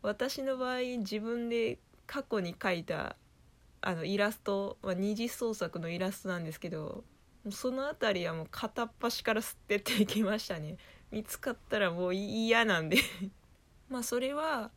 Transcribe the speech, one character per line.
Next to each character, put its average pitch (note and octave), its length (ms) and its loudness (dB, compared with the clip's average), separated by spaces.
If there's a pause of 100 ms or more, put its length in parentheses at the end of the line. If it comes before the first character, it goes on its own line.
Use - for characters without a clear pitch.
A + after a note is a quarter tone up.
私 C4 420 0
の C4+ 140 0
場 B3+ 160 0
合、 B3+ 60 0 (200)
自 G#3 200 -2
分 A#3 280 -2
で A#3 320 0 (280)
過 C#4 160 -4
去 G#3+ 180 0
に F3 140 -2
描 F#3 200 2
い E3+ 80 -4
た、 - 320 -4 (680)
あ F3+ 140 0
の、 D#3+ 80 -2
イ G3 140 0
ラ G#3 140 4
ス - 80 -10
ト、 G3 440 -2
ま F#3+ 80 0
あ、 - 20 2
二 G3+ 220 2
次 A#3 140 -2
創 A3+ 240 -2
作 F3 260 -4
の E3 100 -4
イ F3 100 -4
ラ F#3 120 2
ス - 120 -10
ト F#3+ 60 -4
な F3+ 80 0
ん E3+ 60 -4
で D#3+ 80 -4
す - 80 -10
け F3 100 -6
ど、 D#3+ 360 -6 (380)
も G#3+ 60 -4
う - 20 -6
そ B3+ 200 -2
の C4+ 160 -2
あ D4+ 80 -4
た A3 160 2
り F3 160 0
は E3 60 -2
も D#3+ 100 -4
う - 80 -10
片 A#3 340 -2
っ A3+ 140 -12
端 A#3+ 220 0
か A3+ 120 4
ら A3 80 2
捨 - 140 -8 (120)
て G#3 120 2
て G#3 220 2
い G#3 40 10
き G#3 180 0
ま G#3 140 2
し - 100 -6
た F3 120 -2
ね。 D3+ 180 -8 (340)
見 G#3+ 120 -4
つ - 160 -10
か - 120 -4
っ B3 60 -6 (120)
た G#3+ 100 2
ら F#3 120 4
も F3+ 180 2
う F#3 60 2
嫌 A3+ 500 4
な F3+ 160 4
ん D#3+ 80 -2
で。 F#3 80 6 (460)
<laughs> - 460 -20
ま C4 100 -4
あ、 A#3 40 -4
そ C4 160 0
れ C4 140 0
は D4 440 -2